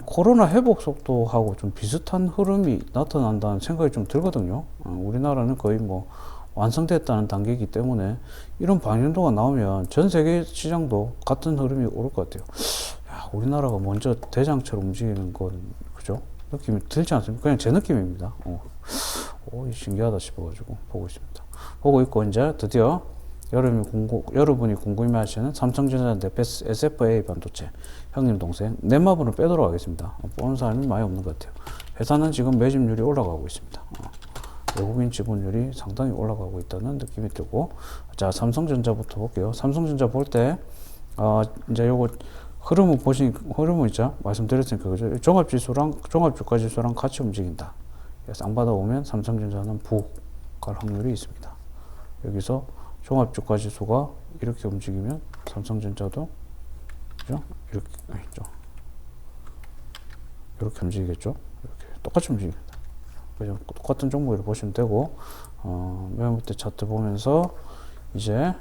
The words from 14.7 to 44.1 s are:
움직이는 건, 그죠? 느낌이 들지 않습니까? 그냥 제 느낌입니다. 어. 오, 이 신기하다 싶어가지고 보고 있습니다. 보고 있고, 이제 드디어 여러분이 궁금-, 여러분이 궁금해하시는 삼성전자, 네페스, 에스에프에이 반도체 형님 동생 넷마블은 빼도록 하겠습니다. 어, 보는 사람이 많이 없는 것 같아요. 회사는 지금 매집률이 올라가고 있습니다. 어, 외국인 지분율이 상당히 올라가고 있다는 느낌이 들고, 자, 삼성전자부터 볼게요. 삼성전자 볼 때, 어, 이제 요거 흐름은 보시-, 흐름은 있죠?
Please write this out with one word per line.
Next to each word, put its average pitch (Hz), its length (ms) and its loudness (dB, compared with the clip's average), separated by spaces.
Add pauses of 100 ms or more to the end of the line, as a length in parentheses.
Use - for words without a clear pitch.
움직이는 98 460 0
건, 92 400 -4 (220)
그죠? - 260 -4 (300)
느낌이 117 280 0 (100)
들지 165 240 2
않습니까? 113 300 0
그냥 143 140 4
제 117 140 2
느낌입니다. 92 640 2 (120)
어. 87 160 -4 (920)
오, 123 160 -6
이 120 40 -2
신기하다 110 480 0
싶어가지고 - 580 -8 (120)
보고 95 160 -6
있습니다. - 380 -10 (380)
보고 139 200 8
있고, 113 220 4
이제 113 340 4
드디어 123 440 4 (500)
여러분이 120 380 4
궁금-, 110 340 0 (100)
여러분이 123 420 4
궁금해하시는 110 800 0
삼성전자, 127 640 2
네페스, 98 520 -2
에스에프에이 113 580 2
반도체 - 460 -6 (400)
형님 123 260 4
동생 90 440 -2
넷마블은 147 520 6
빼도록 165 320 4
하겠습니다. 85 560 -2
어, - 160 -6
보는 131 180 0
사람이 123 300 0
많이 110 180 2
없는 92 200 -2
것 78 140 -4
같아요. - 160 -10 (460)
회사는 151 320 4
지금 127 280 4
매집률이 120 420 4
올라가고 101 460 0
있습니다. - 340 -10
어, - 300 -12 (640)
외국인 117 320 2
지분율이 113 640 0
상당히 123 380 -2
올라가고 101 480 -2
있다는 120 400 -4
느낌이 110 300 -4
들고, 135 420 -2 (440)
자, 95 160 2
삼성전자부터 120 840 0
볼게요. 104 340 -2
삼성전자 139 560 2
볼 131 180 2
때, 131 340 2 (580)
어, 107 240 4 (300)
이제 117 160 4
요거 123 200 4 (540)
흐름은 165 380 6
보시-, 131 340 4 (220)
흐름은 160 320 4
있죠? 117 320 2